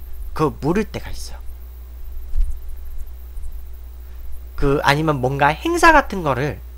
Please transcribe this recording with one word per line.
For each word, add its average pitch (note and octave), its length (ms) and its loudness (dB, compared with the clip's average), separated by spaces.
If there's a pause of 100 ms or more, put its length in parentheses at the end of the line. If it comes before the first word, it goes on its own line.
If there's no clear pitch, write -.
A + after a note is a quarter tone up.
(340)
그거 D3 280 0
물을 F#3 240 2
때가 - 240 -8
있어요. - 280 -6 (3250)
그 C#3 280 4
아니면 D3 360 4
뭔가 C#3 280 2
행사 E4 440 6
같은 A3 320 4
거를, C3+ 360 0 (180)